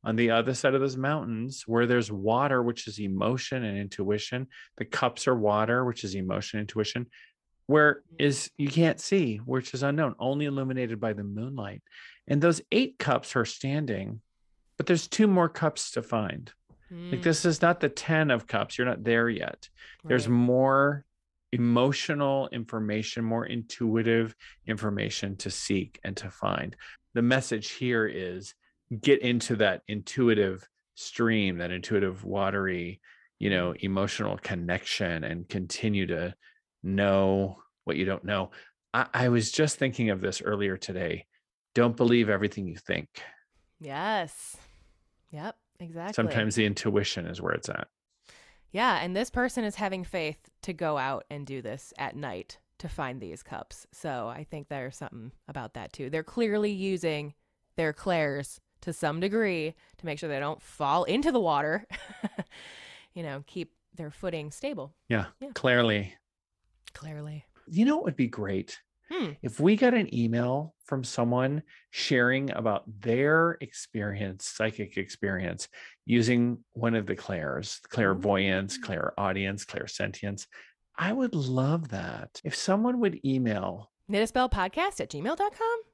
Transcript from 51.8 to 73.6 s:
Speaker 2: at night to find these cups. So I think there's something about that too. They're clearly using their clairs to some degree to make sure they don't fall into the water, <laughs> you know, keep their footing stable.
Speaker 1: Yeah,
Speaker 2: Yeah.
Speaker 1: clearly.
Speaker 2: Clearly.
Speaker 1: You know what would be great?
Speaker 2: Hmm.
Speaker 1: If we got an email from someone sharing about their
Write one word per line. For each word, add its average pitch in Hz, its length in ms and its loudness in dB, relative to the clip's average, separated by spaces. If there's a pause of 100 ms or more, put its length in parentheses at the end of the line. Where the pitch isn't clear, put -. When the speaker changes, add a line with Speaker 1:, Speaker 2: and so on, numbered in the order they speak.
Speaker 2:
at 131 180 -6
night 113 420 -10 (200)
to 170 100 -12
find 131 320 -8
these 87 220 -14
cups. - 480 -16
So 123 380 -8
I 147 160 -12
think 151 240 -14
there's 135 280 -10
something 120 360 -14 (160)
about 135 260 -12
that 113 180 -12
too. 131 180 -10
They're 160 120 -4
clearly 214 480 0
using 170 640 -2 (420)
their 156 160 0
clairs 147 680 -2 (220)
to 175 100 -6
some 156 280 -2
degree 185 540 0 (240)
to - 80 -12
make 147 120 -4
sure 165 100 -6
they 143 100 -2
don't 143 240 -4
fall 151 420 0
into 285 280 2
the 240 80 2
water, 160 460 0 (360)
<laughs> - 920 -12
you 170 80 -10
know, 143 240 -8
keep 165 260 -10 (220)
their 151 160 -10
footing 156 400 -6
stable. 175 440 -8 (140)
Speaker 1:
Yeah, 107 180 2 (140)
Speaker 2:
Yeah. 262 140 -12
Speaker 1:
clearly. 117 600 2 (800)
Speaker 2:
Clearly. 151 520 -12 (240)
Speaker 1:
You 180 160 4
know 294 120 4
what 226 80 -2
would 165 120 -2
be 123 120 2
great? 98 500 -4 (320)
Speaker 2:
Hmm. 294 200 -2 (120)
Speaker 1:
If 123 180 -6
we 196 160 8
got 247 180 6
an 220 200 0
email 120 600 0 (100)
from 135 200 -4
someone 127 580 0 (280)
sharing 131 600 2
about 110 320 0 (180)
their 147 600 4